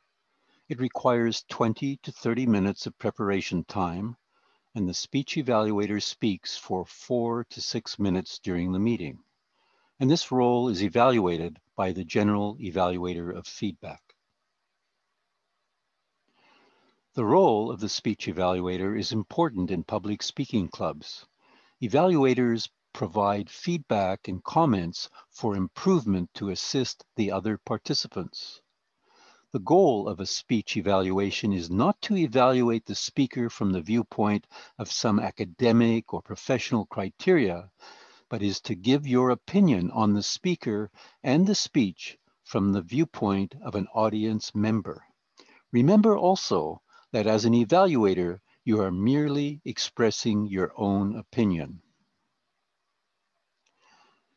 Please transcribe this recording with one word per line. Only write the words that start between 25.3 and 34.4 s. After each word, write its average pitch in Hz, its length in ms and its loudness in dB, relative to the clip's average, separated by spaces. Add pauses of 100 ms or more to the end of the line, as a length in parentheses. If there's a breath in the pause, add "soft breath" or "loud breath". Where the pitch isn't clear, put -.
improvement 98 800 0
to 101 160 -8
assist - 560 -6 (100)
the 101 160 -2
other 98 260 -2
participants. - 1040 -8 (920 soft breath)
The 127 100 -4
goal 120 480 4
of 92 100 -6
a 98 60 -6
speech - 500 -4
evaluation 95 800 0
is 85 160 -4
not 117 320 0
to 202 160 -2
evaluate 127 680 2
the 101 100 -8
speaker 123 540 -2
from 101 220 -2
the 92 80 0
viewpoint 104 680 0 (300 loud breath)